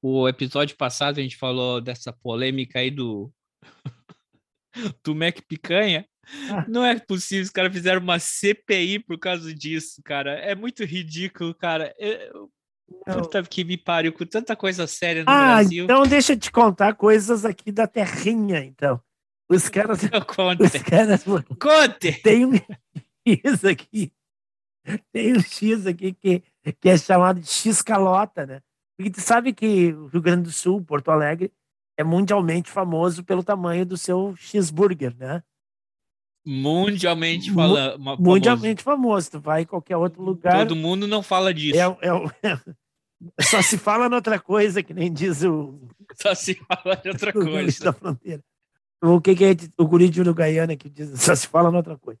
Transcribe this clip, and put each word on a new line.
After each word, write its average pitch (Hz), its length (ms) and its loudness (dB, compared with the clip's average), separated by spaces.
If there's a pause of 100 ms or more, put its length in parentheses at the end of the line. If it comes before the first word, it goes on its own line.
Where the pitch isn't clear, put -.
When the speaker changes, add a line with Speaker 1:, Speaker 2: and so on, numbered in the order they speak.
Speaker 1:
O 131 280 0
episódio 139 480 -4
passado, 143 420 -4
a 139 40 -6
gente 131 140 -10
falou 127 440 -4
dessa 120 320 -12
polêmica 127 640 -6
aí 127 100 -2
do, 120 440 -8 (300)
<laughs> - 1400 -18
do 156 100 -4
Mac 165 340 -4
Picanha. 175 580 -2 (440)
Speaker 2:
Ah. 196 180 -6
Speaker 1:
Não 240 160 -2
é 240 140 2
possível, 190 440 -6
os 185 80 -8
caras 185 220 -2
fizeram 185 280 -2
uma 180 200 -2
C - 340 -2
P 202 300 -2
I 196 140 -4
por 170 200 -12
causa 170 340 -8
disso, 156 520 -10
cara. 143 300 -6
É 196 200 -6
muito 220 300 -10
ridículo, 170 680 -10
cara. 160 440 -6
Eu, - 500 -10 (600)
Speaker 2:
Não. 185 140 -4
Speaker 1:
puta 175 200 -4
que 180 220 -6
me 175 120 -8
pariu, 165 360 -2
com 165 120 -10
tanta 220 300 -6
coisa 180 320 -6
séria 165 380 -4
no 262 60 2
Speaker 2:
Ah, 269 260 6
Speaker 1:
Brasil. 180 280 4
Speaker 2:
então 262 220 6
deixa 277 280 4
eu 226 40 -6
te - 140 -10
contar 214 420 4
coisas 214 500 2
aqui 208 280 -6
da 214 160 0
terrinha, 202 720 -2
então. 131 380 -4 (500)
Os 180 180 4
caras, 208 300 -2
Speaker 1:
<laughs> 202 60 -4
Então 208 160 0
conte. 180 420 0
Speaker 2:
os 175 200 4
caras 208 420 4 (340)
Speaker 1:
Conte! 285 540 4 (100)
Speaker 2:
tem 226 240 6
um 262 60 0 (760)
X 233 380 2
aqui. 190 480 -2 (1000)
Tem 226 240 0
um 208 40 4
X 208 480 -2
aqui 185 240 -4
que, 180 300 0 (380)
que - 80 4
é 185 80 8
chamado 180 440 4
de 156 80 -16
X-calota, 196 1000 0
né? 135 140 -16 (380)
Porque 190 140 -6
tu 190 80 -12
sabe 233 340 2
que 185 380 2
o 151 160 -14
Rio 165 120 -2
Grande 175 220 2
do 170 100 -6
Sul, 185 300 -2
Porto 151 280 -4
Alegre, 156 420 0 (440)
é 151 60 -4
mundialmente 175 680 0
famoso 175 540 -2
pelo 185 220 -4
tamanho 180 420 -2
do 180 100 -10
seu 185 400 -4
cheeseburger, 160 800 -2
né? 131 240 -8 (1080)
Speaker 1:
Mundialmente 170 1040 -2
Speaker 2:
Mu-, 196 100 0
Speaker 1:
fala-, 139 380 2
ma-, 139 180 -8
Speaker 2:
mundialmente 208 680 4
Speaker 1:
famoso. 277 200 0 (260)
Speaker 2:
famoso. - 40 -18
Tu 151 80 -12
vai 156 220 -2
em 165 40 -6
qualquer 180 300 -8
outro 175 260 -2
lugar 180 360 0
Speaker 1:
Todo 208 160 2
mundo 175 320 -4
não 208 160 -2
fala 190 320 0
disso. 151 240 0
Speaker 2:
É, 175 60 4
é, 180 680 -2
é, - 880 -12
só 220 200 2
se 202 160 0
fala 220 300 0
noutra 233 320 0
coisa, 208 420 0
que - 120 -10
nem 175 180 -2
diz 156 320 -2
o 147 340 -2 (360)
Speaker 1:
Só - 200 0
se - 200 -6
fala 185 420 -4
de - 140 -12
outra 202 200 -6
Speaker 2:
<laughs> - 0 -
o 190 40 -6
guri 180 160 0
Speaker 1:
coisa. 147 340 -4
Speaker 2:
da 214 80 2
fronteira. 156 500 -10 (580)
O 170 200 6
que 185 160 4
que 185 80 6
é 190 100 6
de, 165 240 -10
o 165 80 6
guri 175 220 6
de 170 120 0
Uruguaiana 165 560 0
que 139 120 -18
diz, 143 320 -12
só - 160 4
se - 100 -6
fala 165 240 4
noutra 165 280 -2
coisa. 113 220 -16